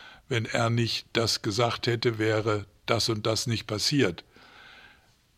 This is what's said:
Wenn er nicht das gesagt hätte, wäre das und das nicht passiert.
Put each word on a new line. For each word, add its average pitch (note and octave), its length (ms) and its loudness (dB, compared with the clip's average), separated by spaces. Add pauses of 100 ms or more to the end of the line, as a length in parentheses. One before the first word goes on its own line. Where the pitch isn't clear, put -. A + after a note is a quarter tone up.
(280)
Wenn A#2 180 -2
er A#2 240 0
nicht A#2 440 0
das A2 280 0
gesagt A#2 460 0
hätte, A#2 300 0
wäre G#2+ 480 0 (200)
das A#2 240 2
und G#2+ 160 -2
das A2+ 220 0
nicht A2+ 200 -4
passiert. G#2+ 580 0 (1120)